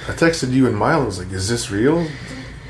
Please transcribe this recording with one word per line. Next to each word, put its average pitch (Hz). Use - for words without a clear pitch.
I -
texted 165
you 131
and 107
Milo, 131
I -
was 98
like, 92
"Is 95
this 117
real?" 147